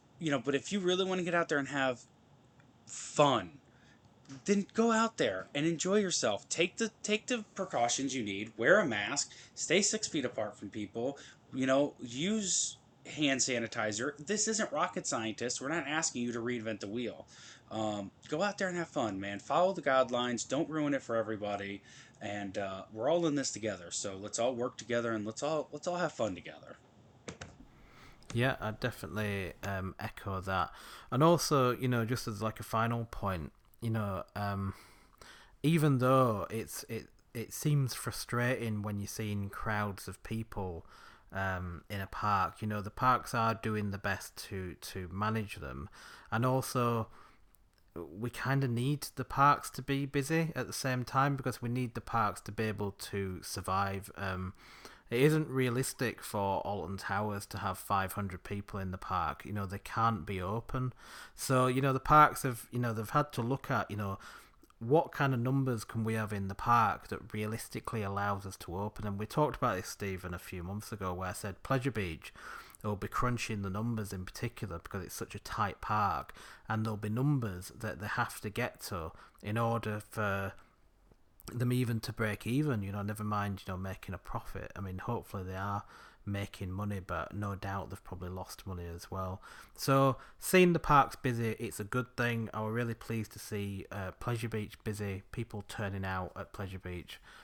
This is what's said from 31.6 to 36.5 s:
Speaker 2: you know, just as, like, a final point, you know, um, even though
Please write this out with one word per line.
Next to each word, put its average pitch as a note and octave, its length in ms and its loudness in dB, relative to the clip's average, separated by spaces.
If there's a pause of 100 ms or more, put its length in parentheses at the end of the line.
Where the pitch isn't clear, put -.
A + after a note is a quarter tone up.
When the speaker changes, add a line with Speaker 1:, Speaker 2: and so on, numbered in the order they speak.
Speaker 2:
you C3 100 0
know, A#2+ 180 4
just A#2 220 -2
as, G#2 160 -4
like, A2 160 -2
a A2 60 -8
final A#2 460 2
point, F#2 420 -2 (280)
you A2+ 100 0
know, G#2 340 0 (100)
um, G2 400 -2 (880)
even D3 360 6
though B2+ 520 6